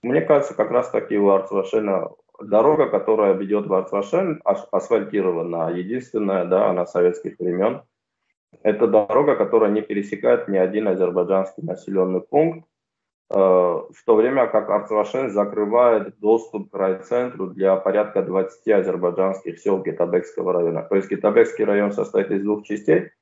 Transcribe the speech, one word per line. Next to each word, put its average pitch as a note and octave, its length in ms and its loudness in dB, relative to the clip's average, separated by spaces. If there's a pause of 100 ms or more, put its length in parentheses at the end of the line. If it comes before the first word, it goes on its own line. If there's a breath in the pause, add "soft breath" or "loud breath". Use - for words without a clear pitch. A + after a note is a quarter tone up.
э, A#2 40 -6
мне D3 140 2
кажется, - 320 2
как G#2+ 180 -2
раз B2 200 0
таки G#2+ 260 -2
у G2+ 120 4
Арцвашена G2 800 0 (320)
дорога, A#2+ 480 2
которая G#2 440 2
ведет G2+ 340 -2
в F#2 60 0
Арцвашен, D3+ 720 -2
ас-, - 260 -2
асфальтирована, F2+ 1000 -2
единственная, F#2+ 720 -4
да, F#2+ 240 2
она F2+ 160 -2
советских F2 540 -2
времен. F2+ 420 -2 (840)
Это G#2+ 240 2
дорога, A2 480 2
которая G#2+ 360 2
не G#2+ 100 0
пересекает G#2 680 -2
ни G2 100 -2
один G2+ 300 0
азербайджанский F#2 760 -2
населенный F#2 580 -4
пункт. E3 460 -2 (640)
Э, - 80 -2
в F#2 680 2
то A2+ 100 6
время B2 320 4
как G#2+ 220 0
Арцвашен G#2+ 600 -2
закрывает G#2 880 0
доступ A2 520 0
к - 40 -18
райцентру G2 720 -4
для F#2+ 300 2
порядка G2+ 440 0
двадцати F#2+ 500 -2
азербайджанских F2+ 880 -2
сел F#2+ 220 -2
Гетабекского F2 680 -2
района. E2+ 320 0
То G2 140 -2
есть F#2+ 120 -2
Гетабекский G#2 540 2
район G2+ 300 0
состоит G2 380 -2
из G2 120 -2
двух G#2 220 -4
частей D#3 460 0 (100)